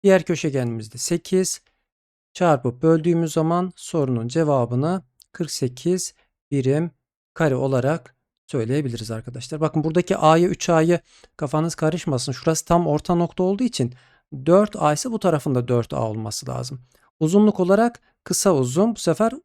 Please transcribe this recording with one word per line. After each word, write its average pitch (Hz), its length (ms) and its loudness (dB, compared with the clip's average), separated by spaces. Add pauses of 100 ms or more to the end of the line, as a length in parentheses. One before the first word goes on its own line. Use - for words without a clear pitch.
Diğer 190 200 6
köşegenimiz 123 680 -4
de 123 60 -16
sekiz. 180 600 -2 (720)
Çarpıp 135 500 0
böldüğümüz 165 500 2
zaman 170 440 0
sorunun 127 520 -4
cevabını 143 760 0 (300)
kırk 156 180 -6
sekiz 170 640 -4 (360)
birim 143 400 0 (440)
kare 151 220 0
olarak 135 600 -2 (300)
söyleyebiliriz 117 640 -4
arkadaşlar. 123 500 -10
Bakın 151 240 0
buradaki 170 320 0
A'yı, 165 320 4
üç - 200 -4
A'yı 165 320 2 (360)
kafanız 156 380 -2
karışmasın. 156 580 -2
Şurası 160 320 -2
tam 170 220 2
orta 151 280 0
nokta 175 280 -2
olduğu 196 220 0
için 127 300 -2 (520)
dört 196 300 4
A 151 160 2
ise 226 200 -4
bu 220 60 -4
tarafın 151 360 0
da 123 140 -2
dört 120 240 0
A 120 180 -2
olması 107 380 -8
lazım. 123 320 -8 (400)
Uzunluk 202 400 4
olarak 202 400 2 (240)
kısa 185 300 2
uzun, 147 400 2
bu - 60 -12
sefer 214 320 0 (120)